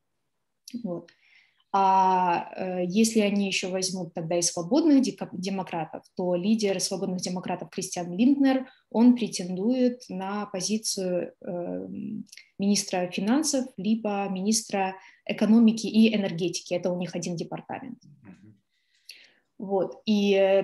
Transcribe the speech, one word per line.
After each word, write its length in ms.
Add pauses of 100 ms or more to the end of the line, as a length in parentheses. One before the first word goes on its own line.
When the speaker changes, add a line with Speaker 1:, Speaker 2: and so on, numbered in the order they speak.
(840)
Speaker 1:
Вот. 280 (640)
А, 840
э, 300
если 340
они 260
еще 240
возьмут 420
тогда 240
и 60
свободных 600
дека-, 300
демократов, 720 (140)
то 180
лидер 460
свободных 400
демократов 480
Кристиан 480
Линднер, 500 (240)
он 240
претендует 920
на 380
позицию, 920
эм, 840 (340)
министра 520
финансов 540 (120)
либо 520
министра 640 (300)
экономики 640
и 280
энергетики. 600
Это 160
у 80
них 160
один 200
департамент. 640 (240)
Speaker 2:
Мгм. 320 (1040)
Speaker 1:
Вот. 460
И, 280
э, 300